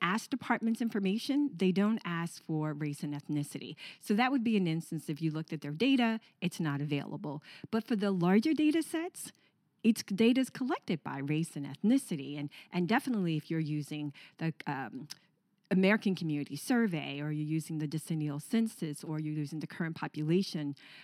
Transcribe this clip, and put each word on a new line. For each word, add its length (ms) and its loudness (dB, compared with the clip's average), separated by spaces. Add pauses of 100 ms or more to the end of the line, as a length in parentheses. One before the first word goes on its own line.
ask 300 0
departments 500 0
information, 760 0
they 180 4
don't 340 2
ask 400 -4
for 260 -2
race 300 -4
and 100 -4
ethnicity. 640 -4 (240)
So 140 0
that 180 4
would 100 2
be 140 2
an 100 4
instance, 440 -2
if 100 -6
you 100 2
looked 220 -4
at 80 -6
their 120 -6
data, 480 2 (200)
it's 180 -2
not 220 0
available. 640 -4 (280)
But 160 -2
for 100 0
the 140 0
larger 440 6
data 280 4
sets, 480 -6 (540)
it's, 180 4
data 380 4
is 80 0
collected 560 -4
by 140 -6
race 360 -2
and 120 -6
ethnicity. 720 0
And, 80 -4 (240)
and 160 2
definitely 480 2
if 140 -6
you're 100 0
using 540 -4 (240)
the, 160 -2 (120)
um, 400 -6 (640)
American 440 4
Community 420 -4
Survey, 640 0
or 100 -4
you're 160 -2
using 320 -2
the 80 -2
decennial 540 -4
census, 640 -2
or 160 -4
you're 140 -4
using 260 -4
the 60 -6
current 300 -6
population 800 -2 (280)